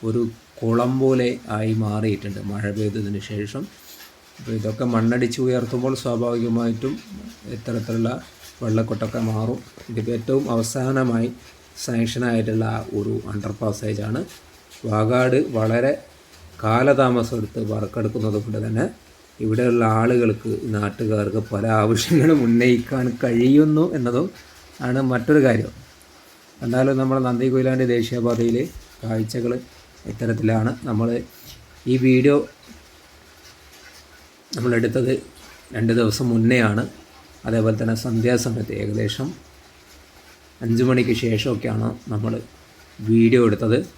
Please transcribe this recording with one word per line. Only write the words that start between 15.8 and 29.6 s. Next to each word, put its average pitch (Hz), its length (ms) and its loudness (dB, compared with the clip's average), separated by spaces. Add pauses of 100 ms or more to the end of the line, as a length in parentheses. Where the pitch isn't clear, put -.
കാലതാമസം 123 760 4
എടുത്ത് 107 220 -6 (100)
വർക്കെടുക്കുന്നത് 110 720 -2
കൊണ്ട് 107 220 -6
തന്നെ 113 200 -2 (580)
ഇവിടെയുള്ള 117 400 2 (180)
ആളുകൾക്ക്, 117 500 2 (240)
നാട്ടുകാർക്ക് 104 680 -2 (120)
പല 104 120 -2 (160)
ആവശ്യങ്ങളും 135 640 4
ഉന്നയിക്കാൻ 120 600 2 (180)
കഴിയുന്നു 143 640 4 (120)
എന്നതും 123 300 0 (600)
ആണ് 127 120 0 (120)
മറ്റൊരു 127 360 4
കാര്യം. 107 260 2 (920)
എന്തായാലും 131 360 2
നമ്മുടെ 131 260 2
നന്ദി 123 260 0
കൊയിലാണ്ടി 131 320 2 (100)
ദേശീയപാതയിലെ 117 680 0 (380)
കാഴ്ചകൾ 113 500 -4 (600)